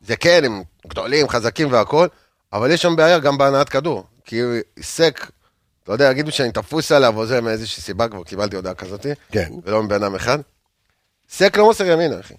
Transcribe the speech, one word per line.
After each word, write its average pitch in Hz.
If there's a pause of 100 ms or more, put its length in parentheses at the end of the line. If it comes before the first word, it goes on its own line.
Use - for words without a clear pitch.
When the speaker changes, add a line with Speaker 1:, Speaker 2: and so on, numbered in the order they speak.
Speaker 1:
זה 107
כן, 170
הם 104 (240)
גדולים, 127
חזקים 120
והכל, 131 (460)
אבל 113
יש 170
שם 175
בעיה 165
גם 143
בהנעת 139
כדור. 135 (220)
כי 113 (400)
סק, - (560)
אתה -
יודע, 131
יגידו 147
שאני 127
תפוס 139
עליו 127
או 110
זה 120
מאיזושהי 110
סיבה, 101
כבר 101
קיבלתי 98
הודעה 92
כזאת, 95 (260)
Speaker 2:
כן. 90 (140)
Speaker 1:
ולא 107
מבן 104
אדם 98
אחד. 120 (920)
סק 196
לא 208
מוסר 214
ימינה, 165
אחי. -